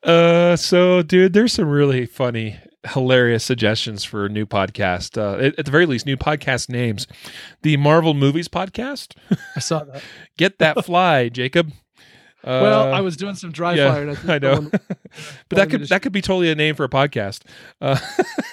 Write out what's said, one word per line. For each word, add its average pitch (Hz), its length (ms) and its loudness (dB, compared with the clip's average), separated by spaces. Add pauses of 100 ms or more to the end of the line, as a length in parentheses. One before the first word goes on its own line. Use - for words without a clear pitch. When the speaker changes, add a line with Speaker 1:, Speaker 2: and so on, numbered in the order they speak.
Speaker 1:
Uh, 170 520 4
so, 180 460 4
dude, 180 300 4
there's 214 220 4
some 170 140 0
really 139 360 2
funny, 117 540 -4 (320)
hilarious 123 540 4
suggestions 110 600 -2
for 104 220 -4
a - 20 -2
new 104 160 -4
podcast. 95 720 -2
Uh, 104 260 -2
at, 143 160 0
at 156 60 -6
the 143 60 -8
very 165 160 2
least, 127 180 -2
new 135 140 -4
podcast 143 500 -4
names. 120 380 -4 (560)
The 151 160 2
Marvel 156 340 2
Movies 143 340 0
Podcast. 214 680 -10 (180)
<laughs> 807 220 -12
Speaker 2:
I - 40 -6
saw 156 240 -6
that. 139 180 -18 (340)
Speaker 1:
Get 190 220 -2
that 160 260 2
fly, 170 440 2
<laughs> - 20 -6
Jacob. 131 420 -2 (720)
Uh, 127 180 -2
Speaker 2:
Well, 214 320 4
I 135 60 0
was 180 160 -4
doing 196 180 -10
some 180 160 -14
dry 170 240 -2
Speaker 1:
yeah, 139 180 0
Speaker 2:
fire, 143 100 -4
and 147 100 -6
I - 20 -8
think 170 140 -10
Speaker 1:
<laughs> - 20 -
I 156 80 0
know. 139 160 2
Speaker 2:
someone 151 160 -4
Speaker 1:
<laughs> - 180 -2
But - 0 -
that - 680 -10
Speaker 2:
wanted 196 80 4
me 156 60 -6
Speaker 1:
could, 254 80 0
Speaker 2:
to 147 80 -8
Speaker 1:
that 185 140 2
could 233 100 -4
be 190 100 -2
totally 180 300 2
a - 20 2
name 151 220 0
for 147 80 -2
a 127 40 -4
podcast. 127 520 -2 (400)
Uh, 135 180 0 (540)